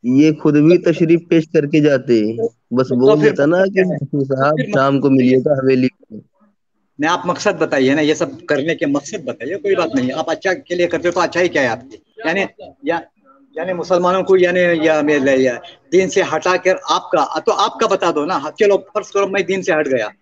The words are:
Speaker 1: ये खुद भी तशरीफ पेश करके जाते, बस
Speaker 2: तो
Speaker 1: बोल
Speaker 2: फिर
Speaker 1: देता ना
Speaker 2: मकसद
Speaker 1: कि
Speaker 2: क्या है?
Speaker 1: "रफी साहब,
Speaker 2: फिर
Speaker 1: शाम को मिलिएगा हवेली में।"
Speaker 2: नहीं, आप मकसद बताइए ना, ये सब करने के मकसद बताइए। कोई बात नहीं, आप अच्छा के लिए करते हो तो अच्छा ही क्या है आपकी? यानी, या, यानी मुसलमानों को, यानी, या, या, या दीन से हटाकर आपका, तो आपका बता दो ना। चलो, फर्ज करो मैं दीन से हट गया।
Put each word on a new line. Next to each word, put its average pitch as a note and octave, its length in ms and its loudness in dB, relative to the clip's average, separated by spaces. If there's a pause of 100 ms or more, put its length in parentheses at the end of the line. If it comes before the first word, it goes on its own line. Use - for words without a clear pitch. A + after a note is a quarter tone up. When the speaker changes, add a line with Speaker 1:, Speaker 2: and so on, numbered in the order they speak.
Speaker 1:
ये C#3+ 260 4
खुद D3+ 240 0
भी D#3+ 220 6
तशरीफ E3+ 520 0
पेश D#3+ 160 2
करके D3+ 340 0
जाते, B2 520 2 (400)
बस B2+ 160 0
Speaker 2:
तो C3 80 -2
Speaker 1:
बोल C#3+ 240 4
Speaker 2:
फिर D3 100 4
Speaker 1:
देता C#3 160 0
ना E3+ 100 2
Speaker 2:
मकसद F#3+ 120 2
Speaker 1:
कि F#3+ 140 0
Speaker 2:
क्या - 20 4
है? E3+ 120 -2
Speaker 1:
"रफी C#3+ 280 -4
साहब, C3+ 320 0
Speaker 2:
फिर - 100 -2
Speaker 1:
शाम C#3 340 0
को C#3+ 100 2
मिलिएगा C3 420 2
हवेली C3 360 0 (240)
में।" G#3+ 80 -16 (800)
Speaker 2:
नहीं, D#3 100 -2
आप F3+ 160 -2
मकसद F3+ 280 -2
बताइए C#3+ 400 0
ना, D#3 60 0
ये D3+ 140 2
सब D#3 300 -6
करने D3 300 -2
के D#3 120 -4
मकसद C#3+ 380 -4
बताइए। B2+ 320 -10
कोई G3 180 -2
बात E3 200 -2
नहीं, B2+ 180 -2
आप D#3+ 180 -6
अच्छा F#3+ 220 -4
के - 220 -8
लिए F3 120 0
करते E3+ 220 -2
हो E3+ 40 0
तो F#3 80 -2
अच्छा E3+ 200 -2
ही F3+ 80 2
क्या D3 140 0
है B2 60 0
आपकी? A#2+ 340 -10 (240)
यानी, F3+ 200 -2 (380)
या, D#3+ 180 -4 (560)
यानी F3+ 140 -6
मुसलमानों F3+ 500 0
को, F#3+ 140 4
यानी, F3+ 240 2
या, D#3+ 400 2
या, C#3+ 340 2
या C3 200 2 (380)
दीन F#3 160 2
से F#3 140 0
हटाकर F3 540 0 (140)
आपका, E3 480 -2
तो G3 140 -2
आपका G#3 340 -2
बता F#3 260 0
दो D3 120 -2
ना। D#3 360 -6
चलो, G3+ 160 4
फर्ज - 340 -8
करो G3+ 160 0
मैं F#3+ 200 -2
दीन F#3 160 -4
से D#3+ 100 -2
हट D3+ 160 0
गया। A2+ 220 -2 (120)